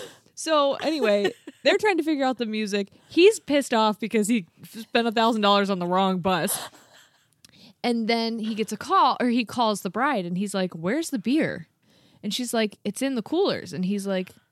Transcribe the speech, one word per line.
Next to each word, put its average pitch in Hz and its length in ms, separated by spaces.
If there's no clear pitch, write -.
So 294 480
anyway, 220 500
they're 349 140
trying 403 180
to 311 60
figure 285 240
out 254 100
the 240 80
music. 208 440
He's 381 320
pissed 277 320
off 220 260
because 208 300
he 226 160
f-, 208 200
spent 233 260
a 220 40
thousand 226 280
dollars 202 300
on 190 80
the 175 80
wrong 185 320
bus. 180 420
And 233 260
then 226 320
he 220 140
gets 214 180
a 208 40
call, 302 440
or 247 80
he 233 180
calls 220 360
the 196 80
bride, 233 360
and 175 100
he's 196 180
like, 185 200
"Where's 202 360
the 254 80
beer?" 202 500
And 202 120
she's 240 180
like, 220 320
"It's - 160
in 269 140
the 220 80
coolers." 262 500
And 185 140
he's 196 200
like, 185 240